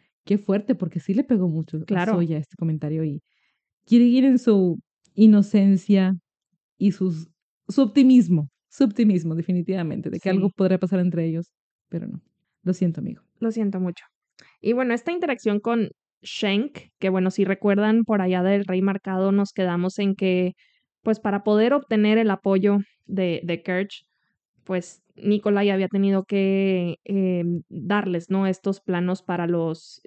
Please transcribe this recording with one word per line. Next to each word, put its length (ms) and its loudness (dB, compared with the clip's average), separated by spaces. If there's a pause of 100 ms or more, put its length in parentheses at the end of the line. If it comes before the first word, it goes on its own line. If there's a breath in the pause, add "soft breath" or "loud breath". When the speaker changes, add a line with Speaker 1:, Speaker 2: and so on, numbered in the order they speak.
(260)
Speaker 1:
qué 120 0
fuerte, 380 -2
porque 260 -6
sí 120 -4
le 120 0
pegó 240 0
mucho 360 -6
Speaker 2:
Claro. 280 0
Speaker 1:
a 20 2
Soya 220 0
este 200 -10
comentario. 460 -4
Y 180 -6 (640)
Kirigin 400 6
en 140 4
su 400 2 (360)
inocencia 1000 4 (640)
y 140 2
sus, 380 -6 (380)
su 140 0
optimismo, 680 4 (200)
su 140 0
optimismo, 520 0
definitivamente, 720 -4
de 100 -8
que 100 -4
Speaker 2:
Sí. 60 2
Speaker 1:
algo 200 0
podría 240 0
pasar 200 -2
entre 260 -2
ellos, 260 -6 (380)
pero 180 -8
no. 140 -14 (420)
Lo 100 -2
siento, 280 -2
amigo. 220 -10 (160)
Speaker 2:
Lo 120 -2
siento 280 -4
mucho. 240 -6 (580 soft breath)
Y 120 -2
bueno, 200 0
esta 180 -6
interacción 480 -4
con 300 -2 (320)
Shank, 560 -4 (220)
que 100 -2
bueno, 220 0
si 140 -2
recuerdan, 580 0
por 180 0
allá 220 0
del 220 0
rey 160 -2
marcado 500 -2
nos 220 0
quedamos 460 -4
en 160 -2
que, 380 0 (500)
pues, 160 -2
para 240 -4
poder 300 2
obtener 460 2
el 100 2
apoyo 480 0 (300)
de, 360 -4
de 200 -6
Kerch, 420 -6 (580)
pues, 380 -8 (140)
Nikolai 560 0
había 160 0
tenido 380 0
que, 800 -2
eh, 380 -2 (260)
darles, 600 -6
¿no? 180 -2
Estos 340 -6
planos 420 -4
para 240 -6
los 580 -6